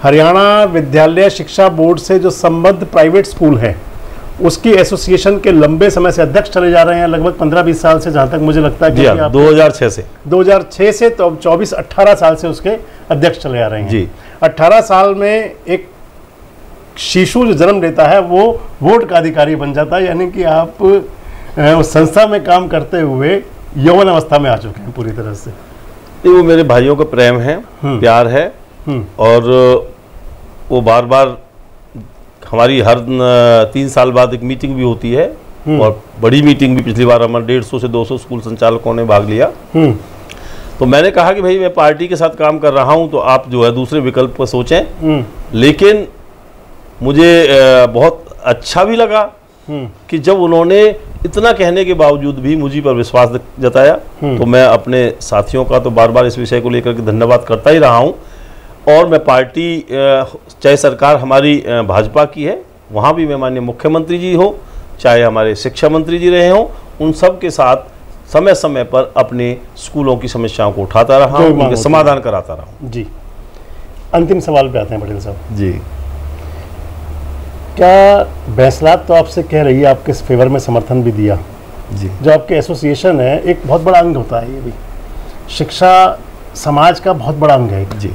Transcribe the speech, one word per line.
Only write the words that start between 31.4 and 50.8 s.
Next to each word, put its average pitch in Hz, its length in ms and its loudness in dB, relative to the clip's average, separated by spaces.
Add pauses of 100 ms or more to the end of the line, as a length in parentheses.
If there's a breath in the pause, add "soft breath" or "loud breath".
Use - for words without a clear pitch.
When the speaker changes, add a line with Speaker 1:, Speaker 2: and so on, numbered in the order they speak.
Speaker 2:
हमारी 123 300 2
हर 117 180 2
न-, 120 760 2
तीन 139 160 -4
साल 127 240 0
बाद 123 220 2
एक 117 80 -10
मीटिंग 131 340 -6
भी 127 60 -4
होती 117 300 -2
है, 160 200 -2 (340)
Speaker 1:
हम्म। 151 140 0
Speaker 2:
और 107 220 0 (180)
बड़ी 123 220 4
मीटिंग 135 340 2
भी, 131 60 -2
पिछली 117 220 -2
बार 120 180 4
हमारे 117 220 -2
डेढ़ 120 180 -2
सौ 123 160 -10
से 120 100 -4
दो 117 160 -2
सौ 120 140 -6
स्कूल 117 220 -10
संचालकों 113 540 -2
ने 117 100 -2
भाग 104 240 2
लिया। 110 240 0 (220)
Speaker 1:
हम्म। 151 220 2 (840 loud breath)
Speaker 2:
तो 131 80 0
मैंने 147 240 2
कहा 175 220 0
कि 202 80 -4
भाई, 185 180 0
मैं 180 160 -2
पार्टी 156 340 0
के 175 80 -4
साथ 165 140 0
काम 156 280 -2
कर 147 140 0
रहा 135 200 2
हूं, 165 160 2
तो 147 100 -2
आप 131 300 0
जो 123 160 0
है 117 80 2
दूसरे 127 280 -4
विकल्प 127 380 -2
पर 131 80 -2
सोचें। 127 340 -2
Speaker 1:
हम्म। 156 440 -4 (300)
Speaker 2:
लेकिन 156 540 2 (960)
मुझे, 160 440 4
अ, 131 400 6
बहुत 127 380 0 (200)
अच्छा 127 400 -2
भी 226 120 -2
लगा 214 360 0 (360)
Speaker 1:
हम्म। 143 200 -10 (220)
Speaker 2:
कि 165 80 -4
जब 175 200 2
उन्होंने 175 500 2 (380)